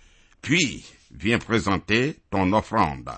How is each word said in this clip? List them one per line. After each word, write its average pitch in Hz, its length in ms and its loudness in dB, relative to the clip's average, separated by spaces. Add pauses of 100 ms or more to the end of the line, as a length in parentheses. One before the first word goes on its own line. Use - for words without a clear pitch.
(420)
Puis, 139 420 0 (280)
viens 101 260 0
présenter 107 800 0 (120)
ton 95 220 2
offrande. 80 640 0